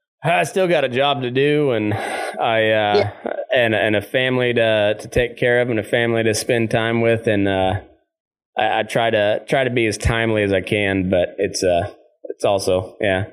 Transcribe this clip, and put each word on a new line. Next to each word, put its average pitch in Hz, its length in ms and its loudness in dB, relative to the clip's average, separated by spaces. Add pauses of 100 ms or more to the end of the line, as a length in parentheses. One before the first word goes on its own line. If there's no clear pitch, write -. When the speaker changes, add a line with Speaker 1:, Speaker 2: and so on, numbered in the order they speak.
(220)
Speaker 1:
I 170 220 0
still 190 240 -2
got 156 160 2
a 127 40 -2
job 131 340 0
to 123 80 -4
do, 143 420 0
and 107 220 0
I, 110 760 -2
uh, 104 260 2
Speaker 2:
Yeah. 104 140 0 (440)
Speaker 1:
and, 117 200 2
and 107 220 0
a 101 60 2
family 127 520 0
to, 110 460 2
to - 80 -14
take 120 280 -2
care 123 240 2
of, 123 100 -2
and 107 100 0
a 101 40 -8
family 117 380 0
to 110 120 2
spend 113 360 -2
time 117 300 0
with, 113 260 2
and, 101 220 2
uh, 95 320 0 (760)
I, 110 240 0
I - 40 -2
try 117 260 0
to, 107 380 2
try 135 160 2
to 123 60 0
be 120 160 2
as 101 120 -2
timely 113 460 0
as 98 80 0
I 95 80 2
can, 98 500 0
but 90 280 0
it's, 98 260 -2
uh, 90 280 0 (380)
it's - 140 -8
also, 98 560 0
yeah, 95 320 0